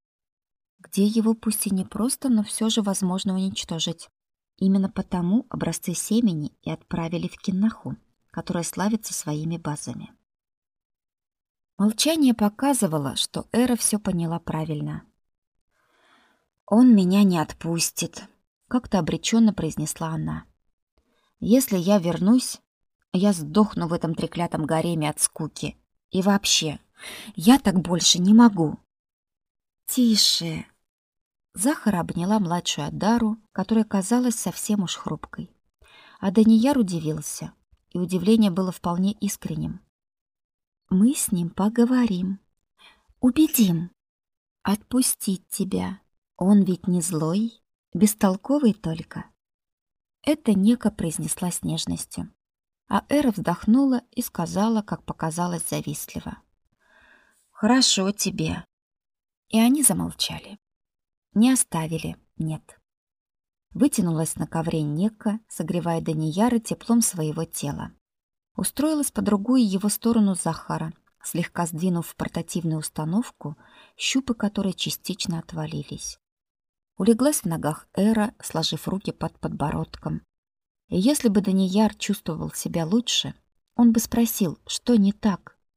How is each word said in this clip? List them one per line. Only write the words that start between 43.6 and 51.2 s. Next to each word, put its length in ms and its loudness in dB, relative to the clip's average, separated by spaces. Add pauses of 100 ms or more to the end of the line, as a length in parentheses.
Отпустить 840 -2
тебя. 540 -4 (340)
Он 280 6
ведь 240 -2
не 140 0
злой, 600 -2 (320)
бестолковый 800 2
только». 520 -8 (960)
Это 320 0
Нека 380 2
произнесла 600 -6